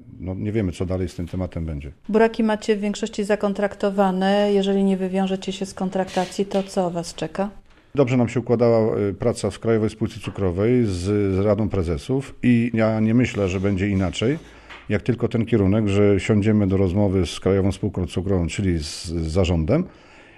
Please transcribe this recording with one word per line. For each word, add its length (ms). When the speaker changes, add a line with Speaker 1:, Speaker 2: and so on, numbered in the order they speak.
Speaker 1:
No, 160
nie 160
wiemy, 200
co 140
dalej 240
z 60
tym 120
tematem 380
będzie. 260
Speaker 2:
Buraki 340
macie 320
w 40
większości 440
zakontraktowane. 1300
Jeżeli 300
nie 140
wywiążecie 540
się 140
z 80
kontraktacji, 720
to 180
co 280
was 240
czeka? 340
Speaker 1:
Dobrze 220
nam 120
się 100
układała, 580
y, 160
praca 360
w 100
Krajowej 300
Spółce 300
Cukrowej 640
z, 140
z 100
Radą 240
Prezesów 760
i 300
ja 260
nie 140
myślę, 360
że 100
będzie 300
inaczej. 480
Jak 120
tylko 260
ten 180
kierunek, 420
że 320
siądziemy 480
do 100
rozmowy 480
z 140
Krajową 320
Spółką 360
Cukrową, 400
czyli 320
z, 260
z 260
zarządem, 520